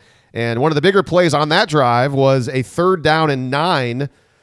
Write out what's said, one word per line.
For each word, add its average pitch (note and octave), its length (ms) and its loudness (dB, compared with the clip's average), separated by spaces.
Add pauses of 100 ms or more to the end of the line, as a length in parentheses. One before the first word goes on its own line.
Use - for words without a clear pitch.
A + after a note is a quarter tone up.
(340)
And A#2 280 -4
one D#3 100 0
of D#3 40 -2
the C#3+ 60 -2
bigger F#3+ 220 2
plays E3+ 300 2
on D3 160 0
that F#3+ 180 2
drive C3+ 460 2
was C3+ 340 2
a C3+ 140 -4
third F3 420 -2
down D#3 260 2
and C3 220 -4
nine C#3 580 -2 (340)